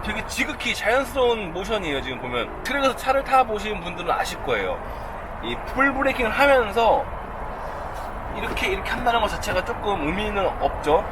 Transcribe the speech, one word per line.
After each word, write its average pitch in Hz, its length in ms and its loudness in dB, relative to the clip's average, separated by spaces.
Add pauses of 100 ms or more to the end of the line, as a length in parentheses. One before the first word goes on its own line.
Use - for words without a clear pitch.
되게 214 220 -4
지극히 262 460 -2
자연스러운 240 800 2
모션이에요. 185 500 -2
지금 127 180 -6
보면 120 420 -4
트랙에서 269 320 2
차를 269 300 2
타보신 214 560 4
분들은 175 300 -6
아실 - 340 0
거예요. 98 340 2 (640)
이 120 140 -4 (180)
풀 269 180 4
브레이킹을 262 380 2
하면서 233 760 6 (1300)
이렇게, - 320 -2
이렇게 196 220 -2
한다는 240 300 2
것 208 80 0
자체가 185 360 -2
조금 202 420 -2
의미는 202 400 0 (140)
없죠. 147 520 2